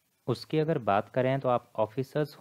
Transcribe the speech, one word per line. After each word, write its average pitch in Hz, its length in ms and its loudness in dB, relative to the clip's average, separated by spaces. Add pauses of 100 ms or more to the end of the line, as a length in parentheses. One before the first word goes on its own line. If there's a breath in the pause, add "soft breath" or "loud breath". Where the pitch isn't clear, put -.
(280)
उसकी 131 320 -2
अगर 156 200 0
बात 104 300 2
करें 131 300 0
तो 131 100 -2
आप 120 260 0
ऑफिसर्स 135 640 -4